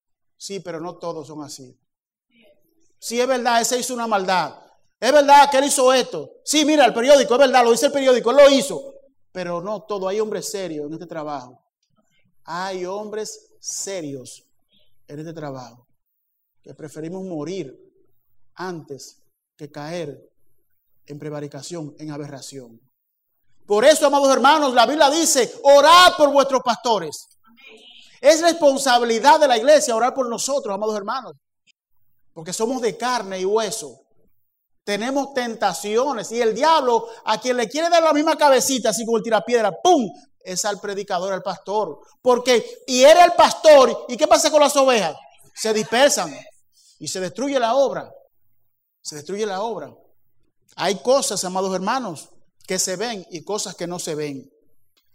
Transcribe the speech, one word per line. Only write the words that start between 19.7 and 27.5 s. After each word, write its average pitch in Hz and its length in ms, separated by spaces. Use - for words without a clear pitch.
caer 147 580
en 147 120
prevaricación, 147 800
en 156 140
aberración. 135 680
Por 214 200
eso, 302 220
amados 277 220
hermanos, 269 440
la 240 120
Biblia 285 240
dice, 277 440
"Orad 311 540
por 285 140
vuestros 262 320
pastores". 214 640